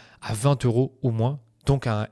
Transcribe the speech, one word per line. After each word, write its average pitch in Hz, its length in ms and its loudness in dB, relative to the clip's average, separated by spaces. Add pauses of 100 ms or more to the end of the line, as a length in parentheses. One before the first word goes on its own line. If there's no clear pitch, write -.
(220)
à - 120 -6
vingt 131 320 0
euros 123 360 0
ou 123 100 0
moins, 117 300 -2 (240)
donc 135 220 0
un 107 240 -2